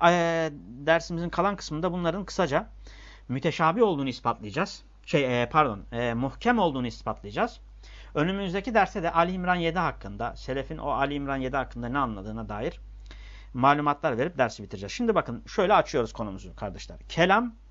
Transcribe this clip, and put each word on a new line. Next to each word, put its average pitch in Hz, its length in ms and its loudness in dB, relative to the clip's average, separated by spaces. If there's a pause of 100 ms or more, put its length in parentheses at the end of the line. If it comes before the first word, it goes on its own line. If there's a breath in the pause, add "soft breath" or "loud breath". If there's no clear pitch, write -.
e, 170 460 4 (360)
dersimizin 165 440 2
kalan 190 260 2
kısmında 170 360 -2
bunların 175 340 -2
kısaca 170 440 0 (580 loud breath)
müteşabih 160 540 2
olduğunu 147 280 4
ispatlayacağız. 117 760 -4 (220)
Şey, 127 360 2
e, 120 80 0
pardon, 127 420 2
e, 117 220 0
muhkem 139 460 0
olduğunu 135 280 2
ispatlayacağız. 113 720 -6 (560 soft breath)
Önümüzdeki 190 580 -2
derste 202 300 4
de 170 80 0
Ali 170 200 4
İmran 180 240 0
yedi 170 240 0
hakkında, 117 560 -4
selefin 131 420 -6
o - 120 -4
Ali 139 240 0
İmran 139 240 -4
yedi 131 200 -2
hakkında 120 320 -4
ne 131 80 -2
anladığına 107 520 -4
dair 107 300 -6 (760 soft breath)
malumatlar 143 640 2
verip 160 200 -2
dersi 113 260 0
bitireceğiz. 98 300 -10
Şimdi 226 220 0
bakın 123 320 -2
şöyle 214 260 2
açıyoruz 151 400 2
konumuzu 95 420 -8
kardeşler. 95 420 -10 (120)
Kelam, 196 440 4 (180)